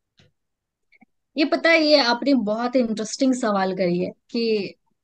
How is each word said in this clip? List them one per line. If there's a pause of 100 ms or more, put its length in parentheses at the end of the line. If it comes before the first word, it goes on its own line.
(1400)
ये
पता
है,
ये
आपने
बहुत
interesting
सवाल
करी
है
कि (280)